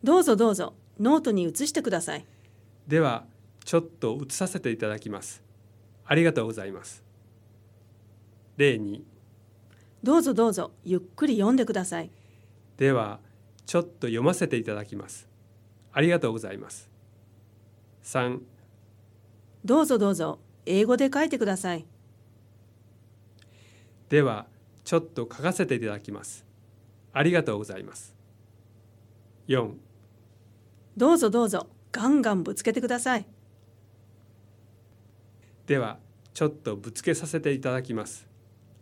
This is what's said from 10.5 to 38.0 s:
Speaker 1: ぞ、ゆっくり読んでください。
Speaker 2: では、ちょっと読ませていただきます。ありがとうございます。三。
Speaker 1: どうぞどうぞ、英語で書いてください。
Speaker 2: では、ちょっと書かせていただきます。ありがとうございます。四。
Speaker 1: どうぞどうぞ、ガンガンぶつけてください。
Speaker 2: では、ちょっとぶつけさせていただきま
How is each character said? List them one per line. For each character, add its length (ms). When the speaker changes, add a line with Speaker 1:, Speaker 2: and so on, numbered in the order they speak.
Speaker 1:
ぞ、 200
ゆ 140
っ 20
く 260
り 100
読 140
ん 60
で 80
く 80
だ 140
さ 160
い。 80
Speaker 2:
で 160
は、 260
ち 120
ょ 20
っ 60
と 240
読 140
ま 120
せ 120
て 120
い 60
た 100
だ 100
き 100
ま 140
す。 240
あ 40
り 80
が 100
と 120
う 20
ご 80
ざ 120
い 60
ま 120
す。 200
三。 400
Speaker 1:
ど 180
う 40
ぞ 100
ど 140
う 40
ぞ、 260
英 180
語 120
で 160
書 100
い 60
て 100
く 80
だ 100
さ 200
い。 100
Speaker 2:
で 120
は、 260
ち 120
ょ 40
っ 40
と 200
書 200
か 100
せ 140
て 100
い 40
た 60
だ 140
き 100
ま 140
す。 200
あ 100
り 80
が 140
と 100
う 40
ご 60
ざ 140
い 60
ま 100
す。 180
四。 320
Speaker 1:
ど 180
う 20
ぞ 140
ど 140
う 40
ぞ、 200
ガ 160
ン 140
ガ 120
ン 80
ぶ 140
つ 80
け 80
て 80
く 80
だ 100
さ 200
い。 80
Speaker 2:
で 120
は、 200
ち 100
ょ 40
っ 40
と 240
ぶ 160
つ 140
け 100
さ 140
せ 120
て 120
い 80
た 100
だ 120
き 120
ま 100